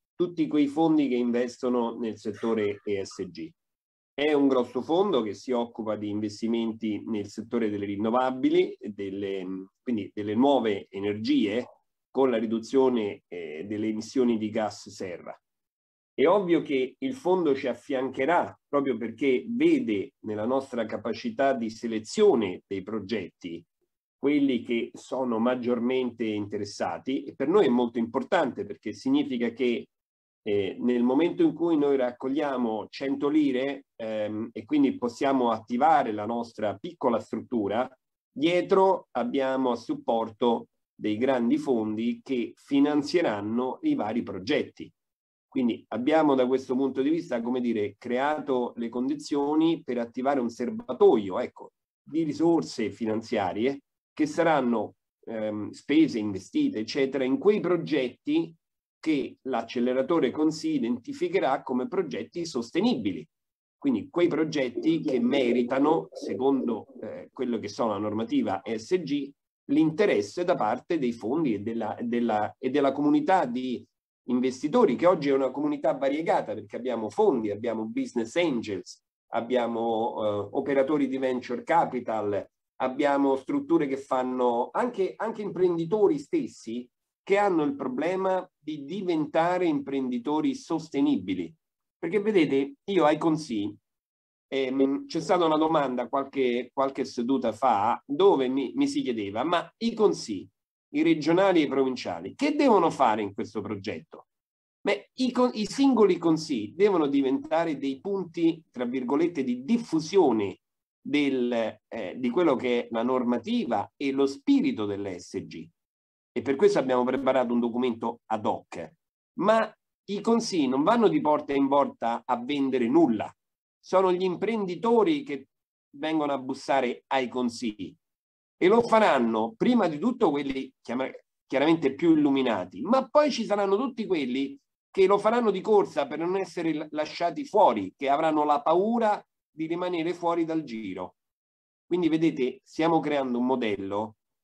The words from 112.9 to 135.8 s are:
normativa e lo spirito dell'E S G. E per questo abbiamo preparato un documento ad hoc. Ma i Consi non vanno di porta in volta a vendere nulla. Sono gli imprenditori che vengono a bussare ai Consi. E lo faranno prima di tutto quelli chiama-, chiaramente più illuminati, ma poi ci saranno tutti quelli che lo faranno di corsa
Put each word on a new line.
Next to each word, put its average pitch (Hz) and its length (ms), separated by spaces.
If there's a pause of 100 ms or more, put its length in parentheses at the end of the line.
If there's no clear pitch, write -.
normativa 123 920
e 139 160
lo 139 140
spirito 139 600
dell'E 98 340
S 90 260
G. 80 240 (640)
E 135 100
per 135 140
questo 196 240
abbiamo 127 240
preparato 127 500
un 120 60
documento 117 680
ad 110 180
hoc. 90 480 (460)
Ma 214 320 (340)
i 196 160
Consi 226 460
non 131 160
vanno 220 240
di 151 140
porta 147 320
in 139 140
volta 120 580
a 120 180
vendere 131 440
nulla. 120 440 (480)
Sono 185 320
gli 180 120
imprenditori 190 1000
che 139 240 (500)
vengono 151 360
a 139 60
bussare 131 680
ai 135 200
Consi. 113 680 (640)
E 165 60
lo 226 140
faranno 139 760
prima 233 300
di 151 100
tutto 208 320
quelli 135 420 (100)
chiama-, 127 280 (380)
chiaramente 147 480
più 165 160
illuminati, 127 680
ma 233 260
poi 302 240
ci 226 140
saranno 196 320
tutti 226 280
quelli 139 520 (340)
che 190 160
lo 202 100
faranno 220 320
di 185 120
corsa 190 460